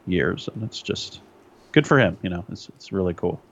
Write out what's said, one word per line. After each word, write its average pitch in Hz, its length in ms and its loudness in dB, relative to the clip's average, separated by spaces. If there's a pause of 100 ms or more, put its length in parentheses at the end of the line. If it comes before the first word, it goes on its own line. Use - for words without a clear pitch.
years. - 460 0
And 110 100 -8
it's - 180 -8
just - 380 -8 (540)
good 151 120 6
for 143 140 6
him. 90 240 4
You 95 60 -4
know, 87 200 -6
it's, - 200 -14
it's - 240 -20
really 92 200 0
cool. 85 280 -4 (100)